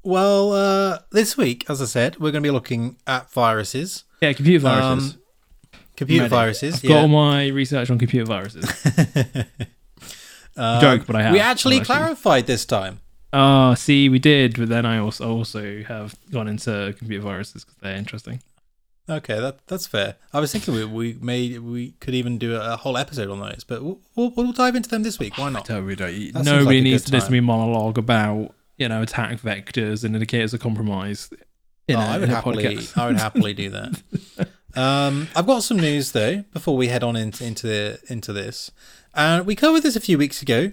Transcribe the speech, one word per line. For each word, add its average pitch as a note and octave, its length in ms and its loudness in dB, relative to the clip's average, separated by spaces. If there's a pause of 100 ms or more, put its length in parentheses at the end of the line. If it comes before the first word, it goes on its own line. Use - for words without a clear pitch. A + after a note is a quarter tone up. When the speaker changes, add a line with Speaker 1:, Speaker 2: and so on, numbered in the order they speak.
Speaker 1:
Well, G3 480 4
uh, G3 460 2 (120)
this G#3+ 260 2
week, C3+ 320 -2
as C#3 140 -4
I - 40 -2
said, A#2+ 320 0
we're D#3 120 0
gonna D3 120 -2
be D3 80 2
looking B2 460 -2 (100)
at C3 260 -4
viruses. A#2 720 -2 (180)
Speaker 2:
Yeah, D3 100 2
computer D#3 280 6
viruses. C3 540 2
Speaker 1:
Um, - 60 -20 (760)
computer D3 280 4
Speaker 2:
Ready. A#2 60 0
Speaker 1:
viruses, A#2 460 2
Speaker 2:
I've - 60 -6
got - 80 0
Speaker 1:
yeah. D3+ 120 10
Speaker 2:
all D3+ 60 6
my D3 400 4
research C3+ 420 -2
on B2 80 2
computer A#2+ 280 0
viruses. G2 380 -6
Speaker 1:
<laughs> - 840 0 (1080)
Um, A#2 240 2
Speaker 2:
Joke, C3 260 6
but A#2 80 -2
I A2 80 2
have. A2+ 100 4
Speaker 1:
we F#3+ 60 8
actually B3+ 380 2
Speaker 2:
I've B3+ 60 2
actually B3 140 0
Speaker 1:
clarified A3 520 2
this A#2+ 160 -2
time. G2 360 -4 (320)
Speaker 2:
Oh, C3+ 420 8
see, C#3 340 4
we B2+ 100 4
did, C3+ 400 4
but A#2 100 -2
then A#2 160 0
I A2+ 140 0
also, A2 320 -4
also G#2+ 540 -6
have G#2+ 320 -12 (160)
gone A2+ 160 -4
into G#2 500 -4
computer G#2+ 240 -8
viruses G2 400 -10
'cause - 180 -20
they're G2 140 -10
interesting. A2 480 -12 (640)
Speaker 1:
Okay, D3+ 300 -6
that, C3+ 300 -8
that's F#3 180 -8
fair. - 300 -4 (160)
I C#3+ 80 -2
was D3+ 100 -2
thinking A2+ 240 -4
we, A2 100 -2
we A2+ 360 -6
made, B2 400 -4
we A#2+ 400 -10
could B2+ 140 -6
even B2 240 -2
do A#2 180 -4
a, A2+ 180 -6
a - 20 -6
whole B2 220 -4
episode B2+ 320 -6
on G2 80 -10
those, G2+ 240 -12
but A#2+ 220 -10
we'll, F3+ 160 -10 (160)
we'll, A#3+ 140 0
we'll A#3+ 220 -2
dive B3 220 2
into B3 140 -4
them A3 160 -4
this A3 160 -6
week. G#2 180 -8
Why C#3 120 -4
not? A2 160 -8
Speaker 2:
Don't, G2+ 200 -4
we G2 80 -6
don't. F#2 160 -6
Speaker 1:
That G2+ 240 -10
seems C3 120 -2
Speaker 2:
Nobody C#3+ 180 6
Speaker 1:
like C3+ 140 6
a - 40 6
Speaker 2:
needs C3 220 2
Speaker 1:
good C#3 60 -8
Speaker 2:
to C3+ 80 2
listen - 20 4
to A#2+ 60 -4
Speaker 1:
time. C3 80 -2
Speaker 2:
me B2 60 4
monologue A2+ 580 0
about, G#2+ 540 0 (260)
you B2+ 100 -2
know, A2 140 -2
attack A2+ 380 -6
vectors G#2+ 640 -4
and A2 140 -2
indicators A2 380 -2
of A#2 60 -6
compromise G#2 680 -6 (560)
in C#3+ 80 0
Speaker 1:
Oh, A2+ 60 0
Speaker 2:
a, G#2+ 40 0
Speaker 1:
I A2 140 -2
would - 60 -2
Speaker 2:
in A#2+ 60 2
a B2 40 0
Speaker 1:
happily, A2+ 300 -2
Speaker 2:
podcast. A2 360 -6
Speaker 1:
I A#2+ 60 0
would B2 100 0
happily G#2+ 380 0
do G2+ 160 -8
that. G2+ 320 -10 (460)
Speaker 2:
<laughs> - 100 -20 (180)
Speaker 1:
Um, C#3 580 -2
I've F3 120 0
got B3 180 2
some A3 140 0
news D3 340 0
though C3 300 0 (100)
before E3 240 -2
we B2+ 120 2
head B2 140 -2
on A#2+ 140 -2
into, A2 280 -6
into A2+ 220 -8
the, G#2 320 -4 (100)
into A2+ 260 -8
this. G2+ 360 -10 (440)
And E3 320 2
we G#3 100 -2
covered D#4+ 260 4
this C#4 140 2
a A3 40 -2
few F3 180 2
weeks C#3+ 240 -2
ago D3 300 0